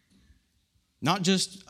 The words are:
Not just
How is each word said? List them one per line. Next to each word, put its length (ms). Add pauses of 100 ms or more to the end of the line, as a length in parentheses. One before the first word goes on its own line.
(1000)
Not 220
just 480